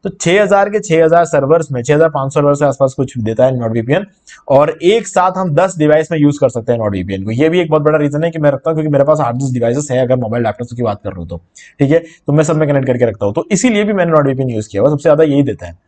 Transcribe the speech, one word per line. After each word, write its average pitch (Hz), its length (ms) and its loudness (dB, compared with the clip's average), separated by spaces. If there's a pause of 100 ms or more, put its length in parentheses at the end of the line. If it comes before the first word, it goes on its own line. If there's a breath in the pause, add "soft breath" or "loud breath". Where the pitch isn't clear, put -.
तो 190 60 -6
छह 185 320 0
हजार 202 280 2
के 208 100 -2
छह 160 240 2
हजार 170 200 4
सर्वर्स 156 480 0
में, 123 100 -4
छह 143 120 0
हजार 160 160 4
पाँच 139 220 -4
सौ 151 80 0
सर्वर 143 140 2
से 147 100 -2
आसपास 135 300 0
कुछ 131 240 -4
देता 113 260 0
है 131 140 0
नॉट 117 140 -4
वीपीएन, 131 340 -2 (420 loud breath)
और 143 220 4 (140)
एक 220 240 2
साथ 185 300 0
हम 175 160 -2
दस 180 240 0
डिवाइस 151 340 2
में 160 60 -2
यूज़ 143 220 2
कर 135 80 2
सकते 120 240 -4
हैं 117 60 0
नॉट 107 140 -2
वीपीएन 95 320 -4
को। 104 80 -6
ये 143 160 0
भी 175 120 0
एक 160 100 -2
बहुत 151 120 0
बड़ा 151 160 2
रीजन 147 260 -2
है 170 60 -2
कि 165 80 -8
मैं 147 120 2
रखता 139 200 -2
हूँ, 160 60 -2
क्योंकि 156 160 -2
मेरे 139 120 4
पास 151 160 2
हार्ड 120 180 -2
डिस्क 135 160 -4
डिवाइसेस 123 360 -2
है, 127 100 0
अगर 127 180 0
मोबाइल 120 260 -4
लैपटॉप 117 320 -6
की 120 60 -6
बात 104 200 -4
कर 101 80 -8
रहा 92 100 -14
हूँ 82 80 -12
तो, 87 120 -12 (400 loud breath)
ठीक 139 100 2
है, 165 120 4 (240 loud breath)
तो 143 60 -2
मैं 151 120 4
सब 156 120 0
में 156 120 0
कनेक्ट 139 180 0
करके 123 200 0
रखता 107 200 -4
हूँ, 101 80 -2
तो 160 180 -4
इसीलिए 208 320 0
भी 202 80 -2
मैंने 175 200 0
नॉट 147 140 4
वीपीएन 135 240 -2
यूज़ 107 180 -6
किया 98 140 -2
हुआ, 139 80 4
सबसे 147 120 -4
ज़्यादा 156 220 4
यही 143 200 2
देता 107 220 -6
है। 85 220 -16